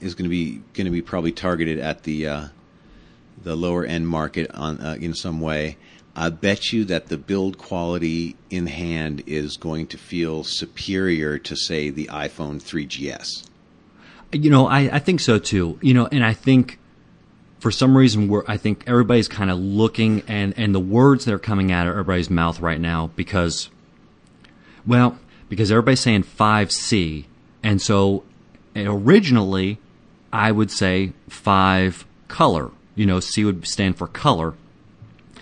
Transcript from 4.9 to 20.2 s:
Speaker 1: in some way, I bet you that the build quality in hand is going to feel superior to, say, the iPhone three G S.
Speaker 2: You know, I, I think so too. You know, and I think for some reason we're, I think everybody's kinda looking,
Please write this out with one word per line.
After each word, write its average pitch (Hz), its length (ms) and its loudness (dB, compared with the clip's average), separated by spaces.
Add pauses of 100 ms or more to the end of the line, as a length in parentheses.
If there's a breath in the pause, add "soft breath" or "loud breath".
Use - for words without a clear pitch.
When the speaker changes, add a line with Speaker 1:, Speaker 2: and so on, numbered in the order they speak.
Speaker 1:
in 82 140 -8
some 80 280 -8
way, 78 360 -6 (380 soft breath)
I 82 140 -2
bet 98 440 -4
you 110 120 -2
that 87 220 -6
the 82 100 -6
build 95 400 -4
quality 82 800 -6 (140)
in 87 180 -4
hand 78 600 -6
is 76 300 -6
going 80 300 -8
to - 100 -16
feel 80 460 -6
superior 85 960 -4
to, - 160 -12
say, 76 340 -4
the 73 180 -8
iPhone 73 540 -10
three 76 240 -8
G 69 260 -10
S. - 320 -12 (880 loud breath)
Speaker 2:
You 151 160 2
know, 135 180 8
I, 139 280 2
I 147 40 2
think 180 200 0
so 110 200 2
too. 90 420 -2
You 131 120 4
know, 120 180 4
and 135 120 2
I 113 100 2
think 127 460 2 (800)
for 113 120 0
some 131 260 4
reason 107 300 6
we're, 101 200 0
I 107 100 -4
think - 300 -2
everybody's 120 420 4
kinda 95 260 -2
looking, 107 720 2